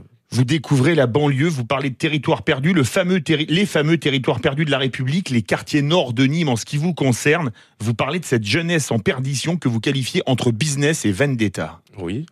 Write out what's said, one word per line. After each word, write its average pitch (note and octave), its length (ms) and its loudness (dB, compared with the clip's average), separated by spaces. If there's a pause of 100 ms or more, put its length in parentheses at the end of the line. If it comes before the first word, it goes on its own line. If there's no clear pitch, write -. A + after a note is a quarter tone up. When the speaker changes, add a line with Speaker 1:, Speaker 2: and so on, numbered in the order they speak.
(300)
Speaker 1:
Vous A#2+ 140 2
découvrez C#3+ 500 2
la C3+ 140 4
banlieue, C#3+ 400 2
vous C#3 160 -2
parlez C3+ 260 -2
de A#2 60 -10
territoires D3+ 480 -2
perdus, D3+ 300 2
le D3+ 100 4
fameux F3+ 380 2
terri-, D3+ 240 0
les F3+ 200 2
fameux D#3 320 2
territoires C3+ 440 0
perdus D3+ 240 0
de C#3 60 0
la C#3 60 2
République, C3+ 520 -2
les A#2+ 120 2
quartiers - 400 -2
nord D3 300 0
de B2+ 140 2
Nîmes D#3 240 0
en A#2 80 2
ce - 80 -6
qui - 100 -8
vous D#3+ 180 0
concerne. C#3+ 600 0 (260)
Vous A2+ 140 -2
parlez D3 260 -2
de D3+ 60 -12
cette A2+ 180 0
jeunesse E3 480 0
en A2+ 80 0
perdition C#3 560 -2
que C#3+ 140 0
vous A#2 100 0
qualifiez C#3 460 -2
entre B2 260 2
business C#3+ 540 0
et G#2 80 2
vendetta. G2+ 680 -2 (160)
Speaker 2:
Oui, G2 340 -6